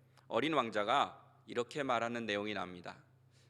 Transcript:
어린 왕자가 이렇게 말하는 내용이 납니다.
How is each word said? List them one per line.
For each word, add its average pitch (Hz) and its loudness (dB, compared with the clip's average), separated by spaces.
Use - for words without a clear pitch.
어린 135 0
왕자가 113 0
이렇게 120 -4
말하는 117 0
내용이 104 0
납니다. 90 -8